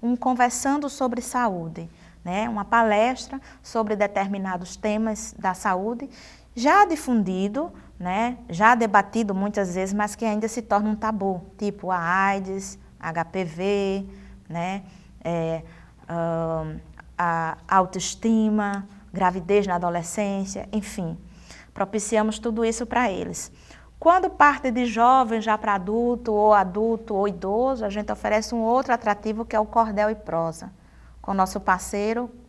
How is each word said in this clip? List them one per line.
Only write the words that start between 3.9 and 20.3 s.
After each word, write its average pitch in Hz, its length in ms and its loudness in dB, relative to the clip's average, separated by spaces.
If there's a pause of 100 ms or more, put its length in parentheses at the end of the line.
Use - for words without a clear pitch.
determinados 196 800 -2
temas 214 640 -4
da 185 140 -2
saúde, 214 560 -2 (440)
já 320 320 6
difundido, 220 880 0 (260)
né? 214 400 -2 (120)
Já 214 260 6
debatido 202 580 2
muitas 196 420 -2
vezes, 190 180 -2
mas 208 200 -2
que - 100 -8
ainda 214 240 0
se 220 140 -4
torna 214 280 0
um 214 60 0
tabu, 196 460 -2 (160)
tipo 202 320 -4
a 185 80 0 (300)
aids, 196 500 -4 (220)
H 165 260 -2
P 190 180 -4
V, 196 640 -2 (400)
né? 180 360 -6 (380)
É, 165 420 -2 (440)
ahn, 165 680 -4 (400)
a 165 400 -2 (100)
autoestima, 202 1200 0 (240)
gravidez 190 560 2
na 180 80 0
adolescência, 196 960 -4